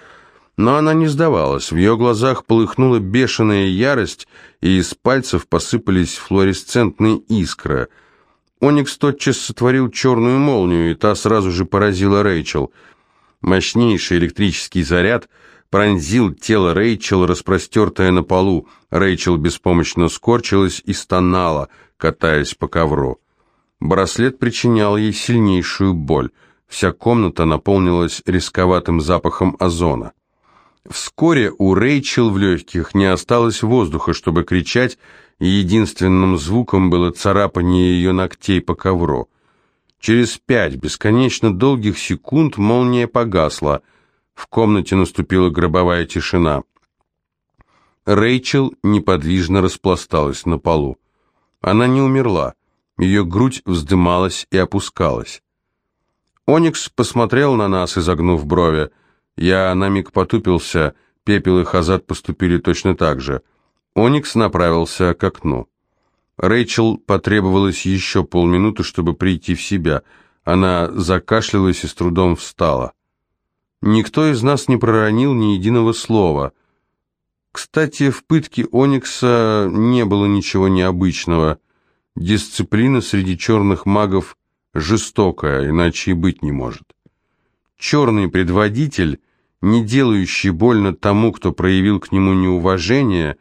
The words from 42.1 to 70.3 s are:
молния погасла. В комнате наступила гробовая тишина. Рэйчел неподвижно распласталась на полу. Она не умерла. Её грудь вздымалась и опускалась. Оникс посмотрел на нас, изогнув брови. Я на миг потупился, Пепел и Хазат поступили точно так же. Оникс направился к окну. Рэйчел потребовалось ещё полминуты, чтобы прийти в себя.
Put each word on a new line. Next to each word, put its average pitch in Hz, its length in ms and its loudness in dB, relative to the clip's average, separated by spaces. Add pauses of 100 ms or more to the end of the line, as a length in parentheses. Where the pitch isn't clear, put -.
молния 120 500 0
погасла. 82 760 -2 (520)
В - 120 -18
комнате 104 480 0
наступила 92 560 0
гробовая 87 560 0
тишина. 80 560 -2 (1400)
Рэйчел 127 800 0
неподвижно 92 760 0
распласталась 85 840 -2
на 82 120 0
полу. 76 380 -2 (640)
Она 117 260 2
не 127 140 2
умерла. 120 540 0 (420)
Её 95 280 0
грудь 107 400 -2
вздымалась 87 840 0
и 92 60 -2
опускалась. 85 840 -4 (1040)
Оникс 160 420 2
посмотрел 123 640 0
на 107 140 0
нас, 95 300 -2
изогнув 85 480 0
брови. 80 440 2 (460)
Я 92 380 2
на 95 140 0
миг 98 240 -2
потупился, 90 800 0 (300)
Пепел 92 360 2
и 87 40 0
Хазат 90 420 0
поступили 87 520 -2
точно 90 380 -2
так 73 240 -2
же. 65 220 -6 (520)
Оникс 131 420 0
направился 87 800 0
к - 100 -4
окну. 71 440 -4 (680)
Рэйчел 113 640 0
потребовалось 98 840 0
ещё 95 380 -2
полминуты, 90 640 0
чтобы 82 300 -4
прийти 90 400 -2
в - 80 -8
себя. 80 400 -2 (420)